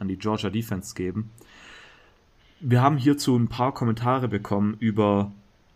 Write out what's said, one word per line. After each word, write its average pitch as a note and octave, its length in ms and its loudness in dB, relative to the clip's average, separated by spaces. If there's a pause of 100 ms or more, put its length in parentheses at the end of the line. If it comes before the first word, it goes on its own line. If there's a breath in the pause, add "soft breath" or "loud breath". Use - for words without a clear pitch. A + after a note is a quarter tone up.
an G2 80 -4
die F#2+ 80 -4
Georgia G#2 340 -2
Defense G#2 440 -6
geben. F#2 360 -6 (1300 loud breath)
Wir B2 240 2
haben C#3+ 140 4
hierzu C#3 400 2
ein A#2+ 120 2
paar B2 240 -2
Kommentare A#2+ 560 0
bekommen G#2 500 -2
über, G#2 540 2 (440)